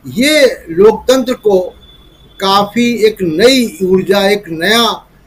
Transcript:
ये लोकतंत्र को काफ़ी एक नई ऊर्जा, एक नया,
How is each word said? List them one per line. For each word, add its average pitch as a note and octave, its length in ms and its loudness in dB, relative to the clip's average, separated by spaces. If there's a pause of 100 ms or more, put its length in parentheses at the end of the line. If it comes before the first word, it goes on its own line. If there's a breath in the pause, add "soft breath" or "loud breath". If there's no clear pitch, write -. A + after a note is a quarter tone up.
ये B3+ 600 0
लोकतंत्र A3 640 2
को G3 260 0 (800)
काफ़ी G3+ 560 0
एक G#3+ 260 0
नई G#3+ 640 0
ऊर्जा, F#3+ 460 0
एक G#3 200 -2
नया, F#3 340 -2 (440)